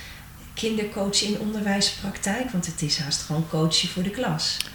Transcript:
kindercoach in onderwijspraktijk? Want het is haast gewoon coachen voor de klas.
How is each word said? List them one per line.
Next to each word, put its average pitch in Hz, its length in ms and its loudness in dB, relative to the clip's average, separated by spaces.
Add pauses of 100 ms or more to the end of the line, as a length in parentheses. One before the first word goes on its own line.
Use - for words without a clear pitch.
(540)
kindercoach 214 720 2
in 208 160 2
onderwijspraktijk? 208 1120 0
Want 180 140 2
het - 160 -4
is 147 160 2
haast 143 240 -2
gewoon 160 280 0
coachen 160 400 2
voor 180 140 0
de 196 60 2
klas. 208 480 0 (180)